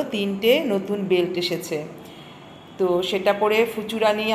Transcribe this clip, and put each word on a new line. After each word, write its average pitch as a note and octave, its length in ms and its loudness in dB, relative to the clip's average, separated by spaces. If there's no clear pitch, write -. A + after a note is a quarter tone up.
তিনটে G3+ 380 2
নতুন G3+ 260 -2
বেল্ট F3+ 220 2
এসেছে। E3 340 -4
তো F#3 80 2
সেটা G3 220 2
পরে G#3+ 160 4
ফুচু G#3+ 300 -6
রানী G#3+ 320 2